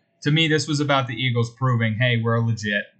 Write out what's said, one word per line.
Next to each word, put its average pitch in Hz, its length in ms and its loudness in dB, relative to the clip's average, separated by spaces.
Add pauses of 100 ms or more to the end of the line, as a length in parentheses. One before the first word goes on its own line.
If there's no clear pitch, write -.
(220)
to 147 80 0
me, 160 180 2
this 151 180 0
was 151 140 -2
about 139 260 0
the 123 80 -8
Eagles 117 360 -2
proving, 117 500 0
"Hey, 123 220 2
we're 117 180 0
legit. 104 440 -2 (160)